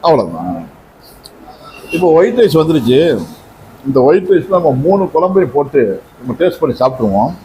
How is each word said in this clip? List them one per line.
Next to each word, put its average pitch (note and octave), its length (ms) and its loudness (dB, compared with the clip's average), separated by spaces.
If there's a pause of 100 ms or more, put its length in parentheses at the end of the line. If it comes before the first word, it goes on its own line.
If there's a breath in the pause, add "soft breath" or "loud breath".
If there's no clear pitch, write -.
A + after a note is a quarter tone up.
அவ்வளவுதான். F2+ 500 -2 (1400)
இப்போ F3 120 0 (100)
ஒயிட் A3 240 2
ரைஸ் D#3+ 180 2
வந்துருச்சு. C#3+ 400 2 (880)
இந்த C3+ 200 0
ஒயிட் F#3 260 2
ரைஸ் F#3 220 0
நம்ம E3 160 2 (140)
மூணு G3 180 2 (120)
குழம்பையும் F3+ 400 0
போட்டு C#3+ 260 0 (380)
நம்ம B2 200 -8
டேஸ்ட் E3+ 220 -2
பண்ணி C3 200 -2
சாப்பிட்டுருவோம். A#2 520 -2 (120)